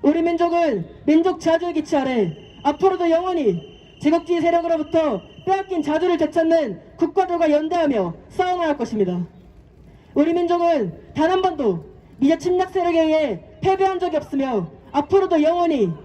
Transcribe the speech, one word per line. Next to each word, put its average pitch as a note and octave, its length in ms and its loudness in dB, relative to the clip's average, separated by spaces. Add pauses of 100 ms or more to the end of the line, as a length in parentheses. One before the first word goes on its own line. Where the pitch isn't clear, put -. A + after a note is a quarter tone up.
우리 E4 200 2
민족은 E4 640 0 (180)
민족 E4+ 340 2
자주의 E4 340 0
기치 D#4 220 -4
아래 B3 400 -2 (280)
앞으로도 F4 460 0
영원히 E4 880 -2
제국주의 E4 420 0
세력으로부터 D#4+ 800 0 (240)
빼앗긴 F#4+ 360 0
자주를 D#4+ 360 0
되찾는 D#4+ 640 0 (160)
국가들과 E4+ 520 0
연대하며 D4 640 0 (160)
싸워나갈 F4 480 -2
것입니다. F3+ 480 -4 (880)
우리 D#4 200 2
민족은 E4+ 800 -2
단 D#4 160 2
한 F#4 100 0
번도 C4+ 440 -2 (320)
미제 D4+ 200 2
침략 F4+ 340 -2
세력에 F4 280 0
의해 D#4 440 0 (180)
패배한 F#4+ 380 0
적이 E4 180 -2
없으며 C4+ 520 -4 (220)
앞으로도 F4 500 2
영원히 D#4+ 500 2 (140)